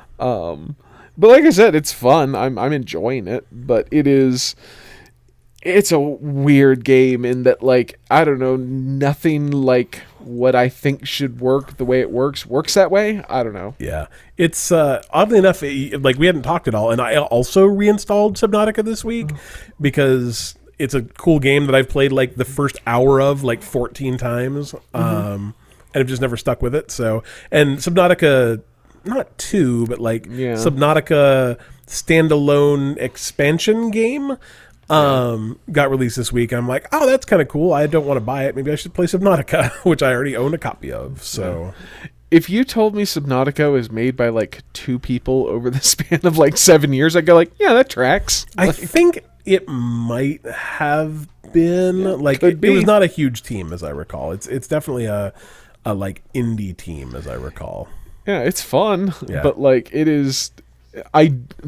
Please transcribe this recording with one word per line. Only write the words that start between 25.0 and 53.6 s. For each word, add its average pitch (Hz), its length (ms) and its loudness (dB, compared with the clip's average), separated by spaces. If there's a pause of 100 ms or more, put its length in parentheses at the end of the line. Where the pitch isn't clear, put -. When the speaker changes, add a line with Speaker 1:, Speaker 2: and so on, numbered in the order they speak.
Speaker 2:
and 139 80 -2
I've 131 60 -8
just 127 140 -6
never 120 160 -4
stuck - 240 -4
with 123 140 -4
it, - 160 -6
so, 113 320 -4 (280)
and 143 260 2
Subnautica, 147 840 2 (440)
not 240 320 -6
two, 123 500 0
but, 120 120 -6
like, 113 300 -4
Speaker 1:
Yeah. 123 260 -6
Speaker 2:
Subnautica 139 1000 2 (300)
standalone 147 1120 2
expansion 165 920 -2
game, 254 460 -4 (520)
um, 123 800 0
Speaker 1:
Yeah. 160 60 -10
Speaker 2:
got 143 180 2
released 127 260 -2
this 117 160 -6
week. 120 180 0
I'm 120 160 -4
like, 131 240 -4
"Oh, 302 140 2
that's 262 200 2
kinda 165 200 2
cool. 160 280 0
I 147 140 2
don't 151 180 0
wanna 139 160 0
buy 131 240 -4
it. 139 100 -4
Maybe 135 160 -4
I 151 40 -2
should - 180 -10
play 180 120 0
Subnautica," 170 640 0
<laughs> - 140 -18
which 165 180 2
I 127 100 2
already 131 220 -2
own 135 180 -2
a 165 40 -6
copy 87 340 -10
of, 65 320 -12
so. 90 500 -8 (280)
Speaker 1:
Yeah. 156 60 -18 (240)
If 165 180 4
you 220 140 0
told 220 320 -2
me 208 80 -2
Subnautica 143 680 -2
was 117 200 -2
made 123 260 -4
by, 120 120 0
like, 113 320 -6 (120)
two 123 260 -6
people 127 480 -2
over 120 220 -4
the 131 100 -4
<laughs> - 20 -16
span - 420 -2
of, 165 140 2
like, 151 200 4
seven 147 360 6
years, 156 220 2
I'd 170 100 2
go 170 100 6
like, 170 240 4
"Yeah, 381 140 4
that 262 160 4
tracks." - 560 -2 (120)
Speaker 2:
I 185 100 2
Speaker 1:
Like - 80 0
Speaker 2:
think 339 440 0 (260)
it 185 220 0
might 120 800 -4
have 151 840 -6 (240)
been, 180 500 2
Speaker 1:
Yeah, 190 80 -2
Speaker 2:
like, 147 300 -2
Speaker 1:
could 170 240 2
Speaker 2:
it, 214 40 4
it - 40 6
was - 100 4
Speaker 1:
be. - 40 2
Speaker 2:
not 208 180 6
a 170 40 2
huge 135 360 -4
team, 92 300 -10